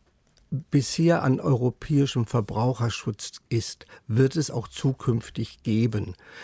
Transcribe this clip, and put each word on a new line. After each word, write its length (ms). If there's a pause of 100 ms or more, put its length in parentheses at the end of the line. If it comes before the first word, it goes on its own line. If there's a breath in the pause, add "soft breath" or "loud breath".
(520)
bisher 720
an 160
europäischem 880
Verbraucherschutz 1200
ist, 380 (200 loud breath)
wird 280
es 160
auch 160
zukünftig 960
geben. 500 (300 loud breath)